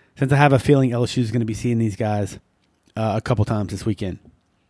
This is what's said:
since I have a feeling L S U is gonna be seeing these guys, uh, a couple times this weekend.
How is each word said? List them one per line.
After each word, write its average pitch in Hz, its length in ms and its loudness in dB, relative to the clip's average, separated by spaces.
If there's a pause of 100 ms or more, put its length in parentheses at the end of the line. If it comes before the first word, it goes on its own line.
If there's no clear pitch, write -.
(180)
since 135 140 -2
I 139 60 4
have 143 160 6
a 123 80 6
feeling 135 320 4
L 120 100 0
S - 140 -4
U 127 60 2
is 110 100 -4
gonna 117 120 -2
be 110 100 -4
seeing 117 240 -2
these 110 180 -2
guys, 104 420 -4 (580)
uh, 110 200 -2
a 110 40 -4
couple 110 240 0
times 104 280 -2
this 98 120 -8
weekend. 98 360 -6 (500)